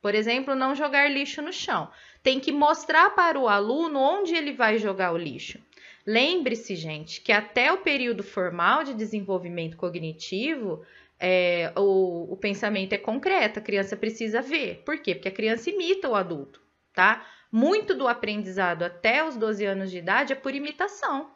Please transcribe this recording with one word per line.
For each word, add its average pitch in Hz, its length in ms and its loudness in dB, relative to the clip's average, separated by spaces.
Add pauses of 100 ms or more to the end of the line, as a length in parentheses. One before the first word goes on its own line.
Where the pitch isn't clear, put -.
Por 208 120 0
exemplo, 247 400 0
não 262 200 0
jogar 285 360 2
lixo 277 300 -4
no 294 140 -8
chão. 185 360 -4 (320)
Tem 262 160 4
que 269 140 -2
mostrar 311 640 4
para 330 260 4
o 240 80 2
aluno 269 500 2
onde 339 380 2
ele 294 160 -2
vai 226 240 2
jogar 190 380 0
o - 20 -2
lixo. 160 420 -8 (480)
Lembre-se, 240 680 0
gente, 160 460 -10
que 226 100 2
até 240 400 2
o 381 60 0
período 247 440 0
formal 185 640 0
de 269 80 -8
desenvolvimento 180 840 -6
cognitivo, 180 1040 -6 (340)
é, 180 580 2
o, 185 560 2
o 190 40 -6
pensamento 196 560 -2
é 202 60 -2
concreto, 269 600 0
a 208 40 -10
criança 202 340 -2
precisa 220 460 -2
ver. 262 420 -4
Por 294 140 -4
quê? 185 160 -4
Porque 170 140 -6
a 190 40 -6
criança 220 380 -2
imita 381 380 0
o 233 60 0
adulto, 170 460 -4 (320)
tá? 214 340 4 (240)
Muito 330 440 4
do 262 140 0
aprendizado 196 720 -2
até 220 420 2
os 302 120 -6
doze 214 280 -2
anos 196 260 -2
de 180 80 -8
idade 196 340 0
é 269 40 -2
por 269 180 -6
imitação. 294 800 -4